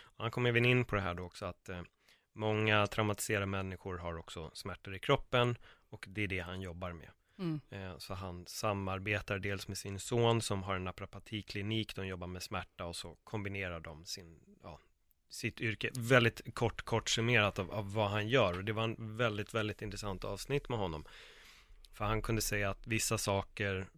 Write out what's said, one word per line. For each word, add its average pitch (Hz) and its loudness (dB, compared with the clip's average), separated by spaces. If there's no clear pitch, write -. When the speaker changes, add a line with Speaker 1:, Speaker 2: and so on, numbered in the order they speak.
Speaker 1:
Och - -12
han 117 0
kom 123 0
även 120 6
in 123 6
på - -2
det 101 2
här 90 -2
då 87 -6
också, 90 -8
att, - -8
eh, 90 -8
många 107 4
traumatiserade 104 2
människor 95 -4
har 85 -6
också 82 -10
smärtor 95 -10
i 95 -8
kroppen 123 4
och - -16
det 101 -2
är 101 2
det 92 0
han 90 -6
jobbar 90 -6
med. 80 -14
Speaker 2:
Mm. 160 -2
Speaker 1:
Eh, 95 -8
så - -8
han 90 -6
samarbetar 98 -2
dels 98 -4
med 98 -6
sin 98 -6
son 117 4
som 98 0
har 95 0
en 92 -2
naprapatiklinik, 101 -4
de 95 -4
jobbar 87 -6
med 90 -6
smärta 92 -6
och 85 -6
så 85 -10
kombinerar 98 -4
de 80 -12
sin, 82 -12
ja, 80 -12
sitt - -4
yrke. 113 -2
Väldigt 120 4
kort, - 2
kort - 0
summerat 113 4
av, 92 -4
av 101 -4
vad 104 2
han 104 0
gör. 107 4
Och 95 -4
det 110 -2
var 110 0
en 110 -4
väldigt, 107 0
väldigt 107 0
intressant 101 -6
avsnitt 104 -2
med 120 0
honom. 82 -2
För 107 -4
han 110 2
kunde 113 2
säga 101 0
att - -6
vissa 113 2
saker, 98 0